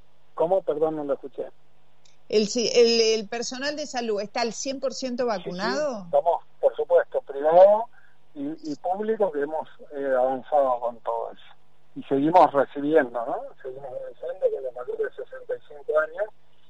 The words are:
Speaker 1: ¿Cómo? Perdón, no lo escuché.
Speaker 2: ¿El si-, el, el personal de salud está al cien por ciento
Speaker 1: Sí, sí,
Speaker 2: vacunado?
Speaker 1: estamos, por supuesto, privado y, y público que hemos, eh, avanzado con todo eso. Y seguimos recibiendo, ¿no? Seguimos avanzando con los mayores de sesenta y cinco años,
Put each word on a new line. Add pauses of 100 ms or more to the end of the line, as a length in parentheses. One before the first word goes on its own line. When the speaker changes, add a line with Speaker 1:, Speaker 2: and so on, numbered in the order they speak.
(340)
Speaker 1:
¿Cómo?
Perdón,
no
lo
escuché. (840)
Speaker 2:
¿El
si-,
el,
el
personal
de
salud
está
al
cien
por
ciento
Speaker 1:
Sí,
sí,
Speaker 2:
vacunado?
Speaker 1:
estamos, (180)
por
supuesto,
privado (500)
y,
y
público
que
hemos, (240)
eh,
avanzado
con
todo
eso. (520)
Y
seguimos
recibiendo,
¿no? (240)
Seguimos
avanzando
con
los
mayores
de
sesenta
y
cinco
años, (460)